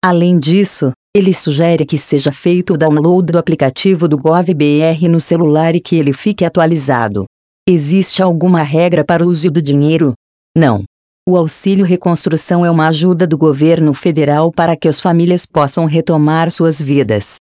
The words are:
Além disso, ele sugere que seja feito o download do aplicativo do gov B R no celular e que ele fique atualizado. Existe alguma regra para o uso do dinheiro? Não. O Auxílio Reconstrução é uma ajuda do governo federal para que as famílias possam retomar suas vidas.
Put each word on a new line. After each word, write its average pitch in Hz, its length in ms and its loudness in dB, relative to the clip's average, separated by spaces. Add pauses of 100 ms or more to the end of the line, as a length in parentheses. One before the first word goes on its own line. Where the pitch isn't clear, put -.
Além 180 360 2
disso, 160 520 0 (240)
ele 196 180 2
sugere 156 520 0
que 151 120 -4
seja 143 340 -2
feito 180 420 -2
o 156 40 -2
download 156 540 2
do 170 60 0
aplicativo 165 720 0
do 147 100 0
gov 165 360 0
B 147 260 2
R 160 280 0
no 165 120 2
celular 165 560 0
e 175 40 0
que - 160 -4
ele 143 160 0
fique 202 320 -2
atualizado. 135 800 0 (440)
Existe 175 520 0
alguma 175 400 2
regra 156 440 0
para 170 180 0
o 175 60 2
uso 170 200 0
do 160 120 -2
dinheiro? 143 520 0 (440)
Não. 120 260 2 (440)
O 180 100 2
Auxílio 190 480 0
Reconstrução 175 800 -2
é 170 40 0
uma 160 180 2
ajuda 165 380 0
do 160 120 -2
governo 151 560 2
federal 151 580 0
para 165 240 0
que 165 120 -4
as 151 120 -2
famílias 175 460 0
possam 156 400 -2
retomar 160 680 0
suas 160 300 -2
vidas. 131 540 -2 (100)